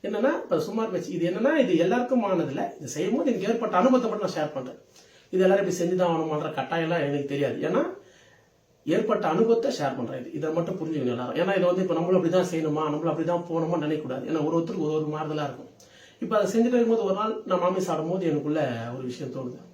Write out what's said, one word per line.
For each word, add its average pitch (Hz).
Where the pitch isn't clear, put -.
என்னன்னா, 220
இப்ப 170
சுமார் 214
பேச்சு. 175
இது 170
என்னன்னா, 240
இது 185
எல்லாருக்கும் 240
ஆனதில்ல. 165
இது 151
செய்யும் 190
போது 302
எனக்கு 202
ஏற்பட்ட 226
அனுபவத்தை 240
மட்டும் 202
நான் 151
ஷேர் -
பண்றேன். -
இது 185
எல்லாரும் 190
இப்படி 175
செஞ்சுதான் 180
ஆகணுமான்ற 156
கட்டாயம்லாம் 165
எனக்கு 143
தெரியாது. 139
ஏன்னா, 220
ஏற்பட்ட 170
அனுபவத்தை 226
ஷேர் 131
பண்றேன். 120
இது, -
இதை 156
மட்டும் 170
புரிஞ்சுக்கணும் 156
எல்லாரும். 123
ஏன்னா, 180
இதை 190
வந்து 180
இப்ப 180
நம்மளும் 170
அப்படிதான் 170
செய்யணுமா, 156
நம்மளும் 156
அப்படிதான் 170
போகணுமா 165
நினைக்கக்கூடாது. 135
ஏன்னா, 151
ஒரு 165
ஒருத்தருக்கு 165
ஒரு 151
ஒரு 156
மாறுதலா 151
இருக்கும். -
இப்ப 214
அதை 190
செஞ்சுட்டு 226
இருக்கும்போது 226
ஒரு 190
நாள் 214
நான் 185
மாமி 185
சாப்பிடும் 165
போது 185
எனக்குள்ள 139
ஒரு 131
விஷயம் 127
தோணுது. 123